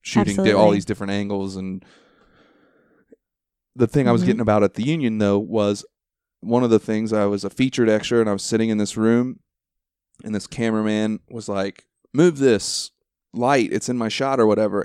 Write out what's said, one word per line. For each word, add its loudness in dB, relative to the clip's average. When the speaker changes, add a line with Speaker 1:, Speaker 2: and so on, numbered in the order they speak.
Speaker 1:
shooting 0
di-, -2
all 4
Speaker 2:
Absolutely. 6
Speaker 1:
these -4
different -6
angles. -4
And -10
the 2
thing 2
I 4
was 2
Speaker 2:
Mm-hmm. 0
Speaker 1:
getting 0
about 2
at 2
the -6
union, -2
though, 2
was -2
one 0
of 2
the 6
things, -4
I 2
was -2
a -6
featured 0
extra, 0
and 2
I 0
was -6
sitting 0
in 0
this -4
room, 0
and -6
this -8
cameraman -2
was -14
like, -6
"Move 4
this 2
light, 0
it's -4
in -2
my -4
shot," -2
or 4
whatever. 0